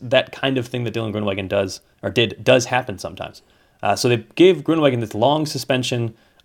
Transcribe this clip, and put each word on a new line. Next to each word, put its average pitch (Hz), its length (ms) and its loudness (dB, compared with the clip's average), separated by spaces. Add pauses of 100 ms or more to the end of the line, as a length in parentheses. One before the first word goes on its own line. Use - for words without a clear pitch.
that 127 320 0
kind 135 240 -2
of 123 100 -4
thing 123 160 -6
that 110 100 -4
Dylan 113 200 -4
Groenewegen 101 340 -2
does, 98 320 -2 (240)
or 101 80 -4
did, 107 320 0
does 127 220 4
happen 123 340 -4
sometimes. - 420 -12 (400)
Uh, 104 140 0
so 123 140 0
they 120 80 2 (180)
gave 175 280 6
Groenewegen 147 360 2
this 110 160 -6
long 143 300 2
suspension, 123 680 -4 (320)